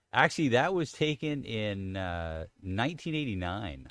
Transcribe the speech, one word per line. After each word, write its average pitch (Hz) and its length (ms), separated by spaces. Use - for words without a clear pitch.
actually, 151 360
that 135 240
was 170 200
taken 151 500
in, 101 540
uh, 85 500
nineteen 139 540
eighty-nine, 92 760